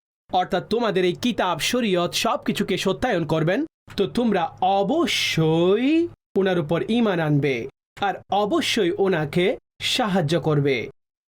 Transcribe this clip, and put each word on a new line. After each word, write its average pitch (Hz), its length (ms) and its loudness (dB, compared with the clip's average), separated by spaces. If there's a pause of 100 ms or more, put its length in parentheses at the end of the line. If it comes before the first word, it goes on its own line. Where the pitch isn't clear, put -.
(320)
অর্থাৎ 180 360 0
তোমাদের 208 360 0
এই 180 80 2
কিতাব, 180 460 -2
শরীয়ত, 180 560 0
সব 226 300 0
কিছুকে 196 340 -2
সত্যায়ন 190 480 -2
করবেন। 160 400 0 (300)
তো 196 100 0
তোমরা 202 540 0
অবশ্যই 202 1500 2 (280)
ওনার 190 220 2
উপর 165 300 -2
ঈমান 214 320 2
আনবে 143 480 0 (320)
আর 196 140 0 (160)
অবশ্যই 208 680 0
ওনাকে 180 600 0 (240)
সাহায্য 180 580 0
করবে। 143 500 0 (380)